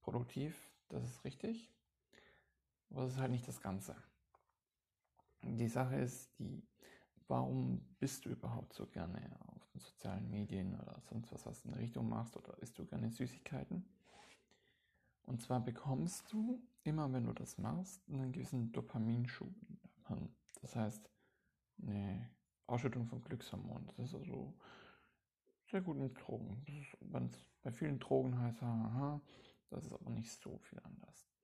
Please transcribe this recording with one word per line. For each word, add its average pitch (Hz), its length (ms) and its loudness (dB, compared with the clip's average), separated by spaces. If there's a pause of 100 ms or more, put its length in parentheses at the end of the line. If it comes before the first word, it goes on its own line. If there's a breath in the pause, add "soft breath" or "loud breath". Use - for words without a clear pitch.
produktiv.“ 131 720 0 (160)
Das - 160 0
ist - 180 -6
richtig. - 480 -2 (1160 loud breath)
Aber 131 140 0
das 127 100 2
ist 131 60 0
halt 131 120 4
nicht 123 160 2
das - 140 -6
Ganze. 95 340 -2 (1500)
Die 117 280 2
Sache 127 260 2
ist 127 420 0
die, - 300 -4 (640 loud breath)
warum 127 720 2
bist - 260 0
du - 40 -2
überhaupt - 440 -2
so - 140 -4
gerne - 500 -4 (100)
auf - 200 -14
den - 120 -10
sozialen - 500 -4
Medien 101 500 2
oder - 200 -8
sonst - 320 -6
was, - 140 -8
was - 180 -6
in - 80 -4
der - 80 -2
Richtung 117 300 2
machst, 113 260 0
oder - 260 -10
isst - 160 -10
du - 80 -4
gerne - 240 2
Süßigkeiten? 135 760 -2 (1400 loud breath)
Und 120 180 -2
zwar 127 180 4
bekommst 131 760 0
du, 233 280 2 (220)
immer 151 300 4
wenn 123 120 4
du 117 80 2
das - 240 -6
machst, 160 520 0
einen 131 220 2
gewissen 123 400 2
Dopaminschub 117 840 2 (160)
in - 100 -10
deinem - 280 -20
Hirn. - 280 -2 (260)
Das - 140 -8
heißt, 107 340 0 (720 soft breath)
eine 120 480 0 (360)
Ausschüttung 120 400 2
von 117 160 -4
Glückshormonen. - 680 -4
Das - 120 -12
ist 123 160 -2
also - 380 -4 (1160 loud breath)
sehr 196 120 4
gut 175 160 2
mit 135 220 0
Drogen. - 460 -4
Das 147 100 -8
ist, 143 260 -10
wenn's - 440 -2 (160)
bei 123 100 -2
vielen 139 280 2
Drogen 131 400 6
heißt, 120 220 2
„Haha“, 120 600 2 (480 loud breath)
das - 160 -4
ist - 80 -6
aber - 160 -6
nicht 113 220 -2
so - 260 -8
viel - 220 -12
anders. - 500 -16 (140)